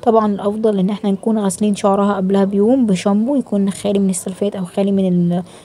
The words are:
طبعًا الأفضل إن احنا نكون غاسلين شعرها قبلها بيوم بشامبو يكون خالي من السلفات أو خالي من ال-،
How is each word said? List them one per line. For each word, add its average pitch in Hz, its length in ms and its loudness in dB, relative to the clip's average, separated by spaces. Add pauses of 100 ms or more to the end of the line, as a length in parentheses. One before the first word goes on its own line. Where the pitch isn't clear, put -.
طبعًا 220 320 2
الأفضل 208 440 -2
إن 185 120 2
احنا 202 200 -2
نكون 220 280 0
غاسلين 202 360 0
شعرها 202 400 0
قبلها 196 300 2
بيوم 214 420 2
بشامبو 208 500 0
يكون 202 340 -2
خالي 202 280 -2
من 196 120 2
السلفات 180 460 -6
أو 190 80 -6
خالي 196 280 -2
من 190 160 2
ال-، 175 340 0 (220)